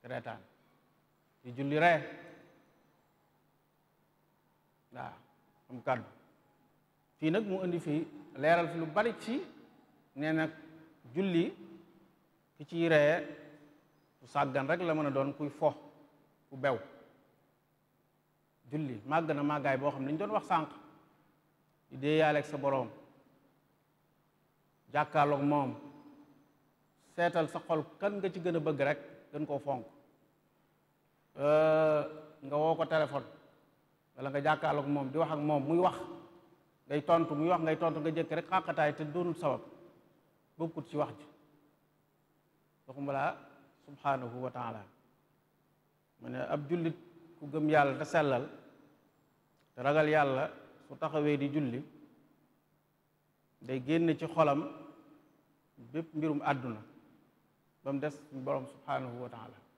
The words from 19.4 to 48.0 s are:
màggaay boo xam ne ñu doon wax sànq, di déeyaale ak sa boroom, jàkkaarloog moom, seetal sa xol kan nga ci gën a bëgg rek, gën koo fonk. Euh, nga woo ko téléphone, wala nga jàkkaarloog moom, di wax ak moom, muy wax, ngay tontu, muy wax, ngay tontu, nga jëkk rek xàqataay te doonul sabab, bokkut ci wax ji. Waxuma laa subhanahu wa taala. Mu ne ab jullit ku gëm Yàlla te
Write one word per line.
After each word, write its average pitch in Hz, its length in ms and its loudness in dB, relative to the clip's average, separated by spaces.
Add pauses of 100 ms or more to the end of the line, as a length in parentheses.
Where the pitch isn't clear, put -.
màggaay 143 360 2
boo 143 120 0
xam 135 140 -6
ne 143 80 -4
ñu 160 60 -2
doon 202 120 -4
wax 208 160 -2
sànq, 160 220 0 (1200)
di 131 80 -16
déeyaale 151 400 4
ak 139 80 -2
sa 147 100 -8
boroom, 135 320 0 (2000)
jàkkaarloog 147 500 4
moom, 143 320 2 (1400)
seetal 170 340 2
sa 170 180 -8
xol 160 180 0 (160)
kan 196 180 0
nga 190 120 -2
ci 185 100 -8
gën 170 160 0
a 160 40 2
bëgg 151 200 -2
rek, 143 180 2 (340)
gën 147 140 -4
koo 143 120 -4
fonk. 131 280 -6 (1500)
Euh, 156 640 6 (400)
nga 139 140 -4
woo 160 200 4
ko 160 80 0
téléphone, 143 400 0 (920)
wala 131 140 -6
nga 143 120 0
jàkkaarloog 151 440 2
moom, 143 240 0
di 147 80 -4
wax 156 140 0
ak 151 60 -2
moom, 147 260 2
muy 165 140 2
wax, 175 180 4 (920)
ngay 143 160 -2
tontu, 165 300 4
muy 156 140 0
wax, 175 140 4
ngay 156 160 2
tontu, 165 220 0
nga 160 100 0
jëkk 156 220 -2
rek 165 180 -2
xàqataay 165 440 2
te 156 100 -6
doonul 170 320 -2
sabab, 135 240 0 (960)
bokkut 160 320 -6
ci 147 60 -8
wax 139 220 -2
ji. - 60 -20 (1600)
Waxuma 139 260 -6
laa 139 240 -2 (500)
subhanahu 131 560 -4
wa 127 80 -4
taala. 113 320 -8 (1400)
Mu 123 80 -12
ne 127 120 -8
ab 147 280 -4
jullit 165 280 -2 (420)
ku 147 80 -14
gëm 151 240 0
Yàlla 143 280 6
te 151 60 -4